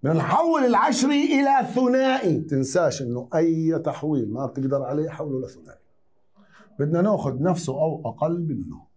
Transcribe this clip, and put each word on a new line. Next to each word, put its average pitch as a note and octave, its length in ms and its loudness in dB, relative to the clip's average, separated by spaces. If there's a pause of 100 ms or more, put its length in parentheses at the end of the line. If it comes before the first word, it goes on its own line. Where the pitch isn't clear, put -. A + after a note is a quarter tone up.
بدنا D3 100 2
نحول C#4 480 2
العشري C#4 760 2
إلى C#4 360 2
ثنائي. B3+ 680 2
تنساش C#3+ 600 0
إنه A#2+ 340 -6
أي D#3+ 440 2
تحويل C#3+ 540 -4
ما C3+ 120 -6
بتقدر C3+ 380 -2
عليه، D3 260 -4
حوله C#3+ 380 -6
لثنائي. - 320 -20 (1000)
بدنا D#3+ 220 0
ناخذ C#3 400 0
نفسه D#3+ 320 -2
أو D3+ 320 -2
أقل E3 360 -2
منه. - 400 -8 (160)